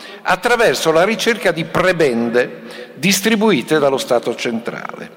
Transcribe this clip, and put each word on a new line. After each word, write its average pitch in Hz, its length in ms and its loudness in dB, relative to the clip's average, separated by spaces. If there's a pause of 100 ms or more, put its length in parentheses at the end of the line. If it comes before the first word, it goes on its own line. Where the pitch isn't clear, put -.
(220)
attraverso 190 720 2
la 160 120 4
ricerca 220 480 0
di 160 140 -4
prebende 139 1300 0
distribuite 196 840 2
dallo 139 180 2
Stato 120 380 0
centrale. - 800 -8